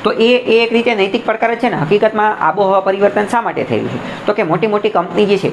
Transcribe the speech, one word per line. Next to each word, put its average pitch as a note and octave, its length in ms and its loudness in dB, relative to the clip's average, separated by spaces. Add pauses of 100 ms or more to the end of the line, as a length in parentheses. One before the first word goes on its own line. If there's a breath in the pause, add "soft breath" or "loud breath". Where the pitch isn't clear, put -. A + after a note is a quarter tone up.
તો G#3+ 60 2
એ, A#3 260 2
એ A#3 280 2
એક A3+ 80 -4
રીતે A#3 220 2
નૈતિક G3 320 0
પડકાર A3+ 280 0
જ A3+ 40 -6
છે B3 100 -2
ને. F3 80 -2
હકીકતમાં G#3 720 0
આબોહવા F#3+ 340 2
પરિવર્તન G3 460 0
શા A#3+ 140 0
માટે F3 240 -4
થયું - 240 -2
છે? - 380 -8
તો G#3 60 0
કે G#3+ 100 0
મોટી F3+ 240 0
મોટી G#3 220 0
કંપની F#3 380 0
જે G3 120 2
છે - 140 -2